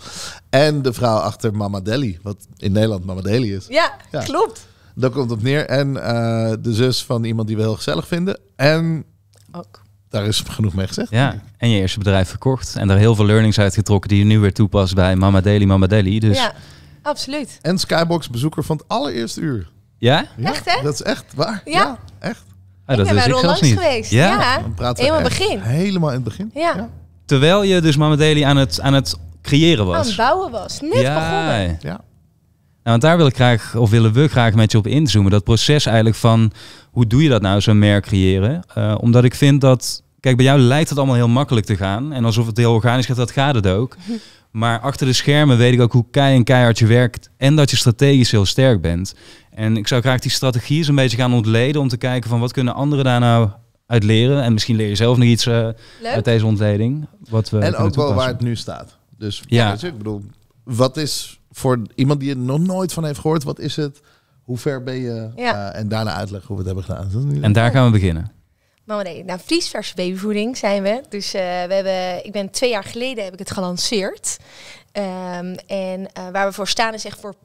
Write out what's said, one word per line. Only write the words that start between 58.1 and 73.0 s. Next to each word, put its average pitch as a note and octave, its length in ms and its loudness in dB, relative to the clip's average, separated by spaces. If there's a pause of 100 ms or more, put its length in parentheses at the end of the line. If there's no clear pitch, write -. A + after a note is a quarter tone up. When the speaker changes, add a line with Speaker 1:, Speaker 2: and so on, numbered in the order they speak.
Speaker 3:
toepassen. A2 220 0
Speaker 1:
het G#2+ 100 -4
nu A#2 100 -2
staat. - 400 -12 (220)
Dus G#2 280 -10
Speaker 3:
Ja. A#2 240 2
Speaker 1:
weet G2+ 100 -4
je, F3+ 60 -8
ik D#3+ 120 -10
bedoel, G#2 260 -10 (400)
wat B2+ 320 0
is - 440 -8 (100)
voor B2+ 320 -2 (120)
iemand C#3+ 260 0
die C3+ 100 -6
er C3+ 60 -6
nog C3 240 -4
nooit F#3 320 -4
van E3 120 -6
heeft D3 160 -6
gehoord, D#3 240 -2
wat C#3 140 -10
is - 180 -8
het? D3 240 -8 (420)
Hoe B2 160 -10
ver C3+ 240 -6
ben B2+ 180 -8
je? A2+ 360 -8
Speaker 2:
Ja. G#2 360 -6
Speaker 1:
Eh, - 80 -10
en G#2+ 80 -4
daarna A2 260 -4
uitleggen F#2+ 340 -10
hoe G2 140 -8
we F2+ 60 -6
het F#2+ 80 -4
hebben F#2 180 -8
gedaan. F#2+ 120 -10
Is F#2+ 60 -8
dat A2+ 100 -4
niet C#3+ 120 -2
Speaker 3:
En D3 60 -4
Speaker 1:
leuk? G#2+ 140 2
Speaker 3:
daar A2+ 160 4
gaan C3 160 4
we A#2+ 60 4
beginnen. F2+ 400 0 (520)
Speaker 2:
Mama G#3 180 -8
Deli. E3+ 200 -12
Nou, F#3 220 -10
vriesverse - 500 -4
babyvoeding G#3 640 -4
zijn G3+ 260 -2
we. G#3 260 -2
Dus, G3+ 260 -10
eh, G3+ 80 -4
we F3+ 320 -4
hebben, F#3 520 -4
ik G#3 60 -16
ben G3 180 -6
twee B3 200 -2
jaar G3+ 140 -4
geleden A#3 400 -8